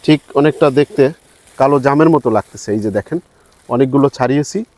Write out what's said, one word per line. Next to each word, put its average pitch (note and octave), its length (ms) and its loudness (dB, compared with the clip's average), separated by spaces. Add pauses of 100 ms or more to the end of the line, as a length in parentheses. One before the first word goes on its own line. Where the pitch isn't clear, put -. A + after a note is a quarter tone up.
ঠিক D3+ 180 0 (140)
অনেকটা D3 360 2
দেখতে C#3 420 0 (460)
কালো C#3 220 2
জামের C#3+ 280 2
মতো D3+ 220 2
লাগতেছে। G#2+ 420 -4
এই G#2+ 60 -2
যে G#2+ 120 -4
দেখেন, G#2 280 -6 (500)
অনেকগুলো C3+ 400 0
ছাড়িয়েছি। C#3 560 -4 (140)